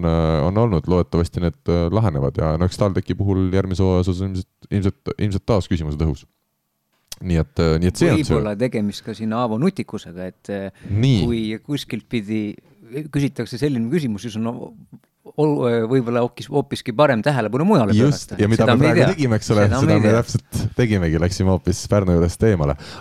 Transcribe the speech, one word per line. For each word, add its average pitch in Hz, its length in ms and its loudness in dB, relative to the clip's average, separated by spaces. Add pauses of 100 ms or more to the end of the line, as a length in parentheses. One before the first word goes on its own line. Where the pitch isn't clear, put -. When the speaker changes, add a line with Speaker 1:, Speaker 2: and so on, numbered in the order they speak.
Speaker 1:
äh, 80 400 2
on 95 140 0
olnud. 107 280 2
Loodetavasti 85 540 0
need, 85 160 -2 (140)
äh, 85 180 0
lahenevad 78 480 0
ja 78 220 0
no 90 100 2
eks - 80 -6
TalTechi 95 400 -2
puhul 95 320 0
järgmise 92 340 0
hooaja 92 220 2
osas 92 160 -2
on 98 140 -6
ilmselt, 92 160 -10 (180)
ilmselt, - 480 -2
ilmselt 101 320 -4
taas 101 220 0
küsimused 78 340 -2
õhus. 73 220 -4 (960)
Nii 85 160 0
et, - 160 -6
äh, 80 240 2
nii 87 80 2
et - 80 -2
see 170 160 2
on - 80 2
see. - 140 -2
Speaker 2:
Võib-olla 107 220 -2
tegemist 107 500 -4
ka 110 100 -10
siin 110 160 -6
Aavo 113 260 -2
nutikusega, 110 680 -6
et, - 240 -14
äh, 98 380 -10
Speaker 1:
Nii. 107 340 2
Speaker 2:
kui 117 180 -2 (220)
kuskilt 131 440 -8
pidi 107 340 -4 (640)
küsitakse 135 480 -4
selline 117 320 -2
küsimus, 120 380 -4
siis 104 100 -10
on 113 140 -4 (800)
ol-, 135 560 0
võib-olla 120 380 0
hoopis, - 260 -8
hoopiski 135 460 -4
parem 135 260 4
tähelepanu 127 420 0
mujale 151 300 4
Speaker 1:
Just, 131 380 2
Speaker 2:
pöörata. 101 100 -2
Speaker 1:
ja 101 60 4
mida 113 160 2
Speaker 2:
Seda 113 100 4
Speaker 1:
me 127 60 4
Speaker 2:
me 147 80 4
ei - 20 4
Speaker 1:
praegu 160 140 4
Speaker 2:
tea. - 100 4
Speaker 1:
tegime, 127 220 0
eks - 160 -2
ole, 104 100 4
Speaker 2:
Seda 101 160 2
Speaker 1:
seda 139 80 2
Speaker 2:
me - 80 4
ei 107 60 4
Speaker 1:
me 107 80 4
Speaker 2:
tea. 110 80 6
Speaker 1:
täpselt - 460 -2 (120)
tegimegi, 95 460 2
läksime 95 320 2
hoopis 90 360 0
Pärnu 95 280 4
juurest 85 260 2
eemale. 82 320 2 (260)